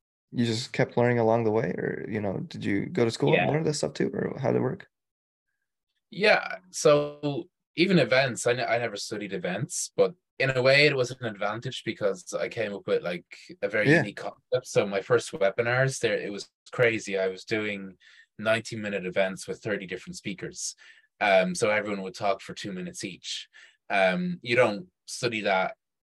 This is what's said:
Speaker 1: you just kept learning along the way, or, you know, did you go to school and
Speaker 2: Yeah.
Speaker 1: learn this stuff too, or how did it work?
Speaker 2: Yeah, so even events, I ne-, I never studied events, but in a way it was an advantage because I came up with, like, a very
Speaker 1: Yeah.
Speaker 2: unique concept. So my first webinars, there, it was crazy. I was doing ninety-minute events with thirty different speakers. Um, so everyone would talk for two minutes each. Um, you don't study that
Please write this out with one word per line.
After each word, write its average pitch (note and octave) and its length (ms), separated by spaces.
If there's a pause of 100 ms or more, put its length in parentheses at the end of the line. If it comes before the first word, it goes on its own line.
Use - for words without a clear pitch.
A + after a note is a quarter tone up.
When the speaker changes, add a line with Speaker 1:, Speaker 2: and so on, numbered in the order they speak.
(300)
Speaker 1:
you A#2+ 140
just A2+ 300
kept - 240
learning A#2+ 220
along A2+ 240
the G#2+ 60
way, A2 200
or, - 360
you G#2 140
know, G2+ 180 (100)
did G#2+ 140
you G#2+ 220
go - 220
to A2+ 40
school C#3 220
and - 140
Speaker 2:
Yeah. C3 40
Speaker 1:
learn D#3 140
this D3+ 140
stuff D3+ 160
too, - 180
or - 260
how B2+ 140
did B2 60
it A#2+ 40
work? - 260 (1200)
Speaker 2:
Yeah, G3+ 480 (120)
so D3 800 (280)
even F#3 220
events, B2+ 480
I A#2+ 80
ne-, A#2+ 100
I A2+ 140
never A#2 180
studied G#2 360
events, F2+ 640
but - 180 (240)
in C3+ 120
a B2+ 120
way C#3 240
it C#3+ 100
was B2 140
an B2+ 140
advantage A2 600
because G2+ 480
I - 160
came G#2+ 240
up G2 140
with, G2 160
like, F2 220 (380)
a G2+ 60
very - 220
Speaker 1:
Yeah. E3 80
Speaker 2:
unique G#2 200
concept. - 480
So A2 200
my G2 140
first - 320
webinars, A#2+ 680
there, - 200
it - 120
was G2+ 180 (240)
crazy. G#2+ 460
I F#2+ 100
was F#2 160
doing G2+ 520 (420)
ninety-minute G#2+ 640
events F#2+ 440
with - 120
thirty G2 260
different F2+ 300
speakers. - 600 (440)
Um, F#2+ 340
so G#2+ 160
everyone G#2 320
would F#2 120
talk G2+ 260
for F#2 140
two G2+ 180
minutes F2+ 300
each. - 460 (420)
Um, F2+ 520
you A#2+ 120
don't G#2 320 (200)
study A2+ 360
that F#2+ 320 (380)